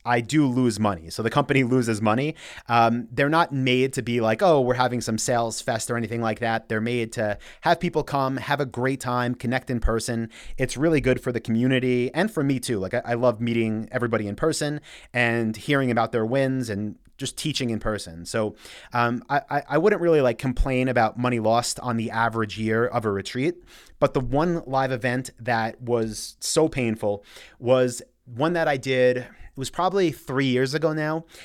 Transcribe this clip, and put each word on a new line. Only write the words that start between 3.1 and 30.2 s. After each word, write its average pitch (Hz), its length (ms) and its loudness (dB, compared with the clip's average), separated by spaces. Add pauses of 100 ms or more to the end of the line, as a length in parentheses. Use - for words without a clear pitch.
they're 139 180 2
not 165 240 2
made 131 420 2
to 131 80 -4
be 120 180 0
like, 110 200 2
"Oh, 165 200 6
we're 123 140 2
having 123 260 0
some 110 180 -2
sales 117 420 -2
fest," 117 300 -4
or 117 60 -2
anything 117 260 -4
like 110 160 -2
that. 113 300 -2
They're 110 120 -2
made 117 340 -2
to 107 240 -2 (240)
have 170 180 4
people 165 240 0
come, 135 320 -2
have 139 240 -2
a 139 60 -2
great 131 340 -2
time, 123 340 -2
connect 123 340 -4
in 120 120 -2
person. 113 500 -2 (280)
It's 127 180 -2
really 151 240 2
good 123 200 2
for 127 120 -4
the 113 80 -2
community 123 760 0
and 202 160 0
for 151 140 -2
me 135 160 0
too. 117 180 -2
Like, 92 160 -4
I, 120 100 -2
I 120 100 -2
love 117 260 2
meeting 113 500 0
everybody 113 380 -2
in 104 80 -6
person 151 440 -2 (320)
and 117 440 2
hearing 135 340 0
about 117 220 0
their 113 120 0
wins 131 460 0
and 104 240 -4 (220)
just - 200 -8
teaching 135 340 -2
in 110 80 -2
person. 90 480 -6
So, 107 300 -2 (360)
um, 120 380 0
I, 143 180 2
I, 143 200 -2
I 147 100 2
wouldn't 185 240 4
really, 165 180 4
like, 120 160 4
complain 127 520 0
about 117 280 2
money 123 220 0
lost 113 400 0
on 120 180 -4
the 113 140 -2
average 110 480 -2
year 110 300 0
of 117 160 -2
a 110 80 0
retreat, 127 420 -2 (460)
but 185 140 2
the 143 60 0
one 151 460 0
live 131 240 0
event 127 480 -4
that 113 420 -2
was 113 600 -2
so 160 280 2
painful 110 560 -2 (360)
was 127 420 2 (220)
one 135 300 -2
that 165 120 0
I 147 100 2
did, 127 420 2
it 123 100 -10 (260)
was 131 160 -8
probably 180 400 0
three 135 360 -2